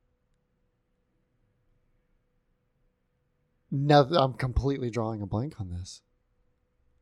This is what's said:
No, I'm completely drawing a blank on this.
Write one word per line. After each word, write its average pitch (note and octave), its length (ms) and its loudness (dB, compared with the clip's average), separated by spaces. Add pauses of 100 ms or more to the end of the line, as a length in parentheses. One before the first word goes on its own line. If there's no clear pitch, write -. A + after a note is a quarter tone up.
(3750)
No, D3 300 6
I'm C3 320 2
completely C3 560 -2
drawing A2+ 320 -4
a G2+ 60 -8
blank A#2+ 320 -6
on F#2 100 -10
this. F2+ 320 -12 (1000)